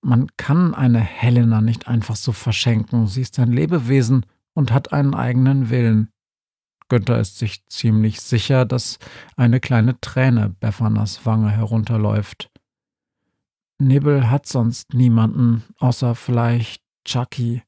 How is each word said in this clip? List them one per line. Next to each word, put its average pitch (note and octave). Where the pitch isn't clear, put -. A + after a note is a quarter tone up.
man B2
kann E3
eine B2
Helena A#2
nicht A2+
einfach A2+
so -
verschenken. A2+
Sie A2
ist -
ein A#2+
Lebewesen C3+
und B2+
hat C3
einen C#3+
eigenen B2+
Willen. A2+
Günther A#2
ist -
sich -
ziemlich A2
sicher, B2+
dass B2
eine A#2+
kleine A#2+
Träne A#2+
Befanas G#2+
Wange A2
herunterläuft. G#2+
Nibble C#3
hat C#3+
sonst A#2+
niemanden, A#2
außer -
vielleicht A#2+
Chucky. A#2+